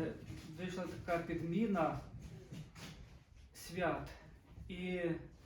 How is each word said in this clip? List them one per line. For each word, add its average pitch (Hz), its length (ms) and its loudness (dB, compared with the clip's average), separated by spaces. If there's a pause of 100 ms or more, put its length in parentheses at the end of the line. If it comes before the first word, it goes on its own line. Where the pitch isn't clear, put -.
(560)
вийшла 180 260 -2
така 170 400 2
підміна 170 760 4 (1600)
свят. 156 540 0 (600)
І 180 300 2 (460)